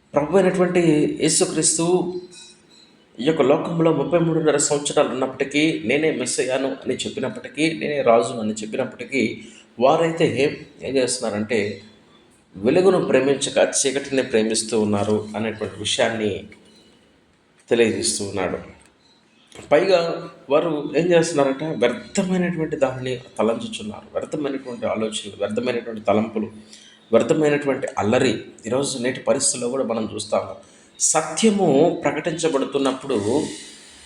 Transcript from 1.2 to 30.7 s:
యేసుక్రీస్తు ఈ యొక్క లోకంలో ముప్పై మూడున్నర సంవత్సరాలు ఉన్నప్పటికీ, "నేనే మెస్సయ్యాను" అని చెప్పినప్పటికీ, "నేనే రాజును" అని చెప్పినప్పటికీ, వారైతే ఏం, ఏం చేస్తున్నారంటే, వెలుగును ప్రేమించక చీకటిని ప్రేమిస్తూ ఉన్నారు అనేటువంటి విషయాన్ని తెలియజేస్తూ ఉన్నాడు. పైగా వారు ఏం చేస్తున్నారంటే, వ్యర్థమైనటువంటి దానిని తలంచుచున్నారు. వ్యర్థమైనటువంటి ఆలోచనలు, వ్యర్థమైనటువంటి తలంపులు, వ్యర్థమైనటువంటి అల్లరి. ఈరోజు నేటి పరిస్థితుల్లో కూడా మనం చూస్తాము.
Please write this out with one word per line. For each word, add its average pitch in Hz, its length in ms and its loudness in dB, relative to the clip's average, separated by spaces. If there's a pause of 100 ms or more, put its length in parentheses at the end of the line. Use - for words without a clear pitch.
యేసుక్రీస్తు 170 920 0 (1040)
ఈ 120 40 -6
యొక్క 151 180 2
లోకంలో 165 500 2
ముప్పై 139 260 0
మూడున్నర 160 380 2
సంవత్సరాలు 147 520 0
ఉన్నప్పటికీ, 135 760 -2
"నేనే 147 260 2
మెస్సయ్యాను" 127 580 -2
అని 135 260 -6
చెప్పినప్పటికీ, 123 840 -4
"నేనే 143 240 -4
రాజును" 120 380 4
అని 107 120 -2
చెప్పినప్పటికీ, 117 920 -4 (360)
వారైతే 156 640 2
ఏం, 151 140 0 (320)
ఏం 131 80 -2
చేస్తున్నారంటే, 107 840 -2 (760)
వెలుగును 170 480 4
ప్రేమించక 131 680 2 (140)
చీకటిని 135 360 -2
ప్రేమిస్తూ 113 580 0
ఉన్నారు 107 560 0
అనేటువంటి 107 420 -6
విషయాన్ని 107 680 -2 (1200)
తెలియజేస్తూ 104 540 2
ఉన్నాడు. 95 500 -4 (1000)
పైగా 170 560 2 (220)
వారు 156 460 2
ఏం 175 160 2
చేస్తున్నారంటే, 147 540 2
వ్యర్థమైనటువంటి 156 1120 -2
దానిని 127 440 -2 (180)
తలంచుచున్నారు. 107 800 -4
వ్యర్థమైనటువంటి 131 680 -6
ఆలోచనలు, 104 520 -4
వ్యర్థమైనటువంటి 117 600 -4
తలంపులు, 107 460 0 (680)
వ్యర్థమైనటువంటి 143 760 2 (100)
అల్లరి. 110 460 2 (220)
ఈరోజు 135 320 -2
నేటి 123 220 -4
పరిస్థితుల్లో 120 480 0
కూడా 131 160 -2
మనం 113 300 -4
చూస్తాము. 104 400 -4 (460)